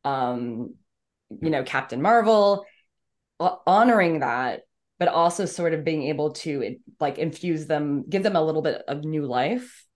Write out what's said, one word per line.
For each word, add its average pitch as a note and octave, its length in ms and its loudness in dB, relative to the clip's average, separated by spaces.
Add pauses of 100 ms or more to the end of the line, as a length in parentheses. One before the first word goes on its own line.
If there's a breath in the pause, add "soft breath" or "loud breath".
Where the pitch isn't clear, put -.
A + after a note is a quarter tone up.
um, B2 720 -4 (680)
you D#3+ 80 0
know, C#3 140 0
Captain B2+ 400 -6
Marvel, G#3 600 4 (760 loud breath)
ho-, F3 260 0
honoring G3 540 4
that, B2+ 420 -2 (380)
but F3 80 2
also F3 400 2
sort E3+ 260 -2
of D#3 100 -4
being D#3 200 -2
able D3 300 -2
to, C#3+ 420 -6 (240)
like, C#3+ 180 -2
infuse D#3+ 480 -4
them, D3 420 -2
give F#3+ 140 0
them F#3 140 0
a D#3+ 80 4
little D#3 180 0
bit D3+ 260 -2
of D3 160 -6
new D#3 220 -4
life. C#3+ 720 -4